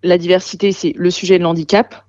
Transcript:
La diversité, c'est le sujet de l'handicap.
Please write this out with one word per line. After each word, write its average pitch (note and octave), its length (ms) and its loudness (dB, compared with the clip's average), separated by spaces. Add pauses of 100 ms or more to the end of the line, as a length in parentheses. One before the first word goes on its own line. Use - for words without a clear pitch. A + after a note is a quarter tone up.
La F3+ 140 2
diversité, F#3 540 0
c'est F3 240 -4
le F3+ 160 0
sujet F#3 260 2
de F3 60 0
l'handicap. E3+ 520 -2 (140)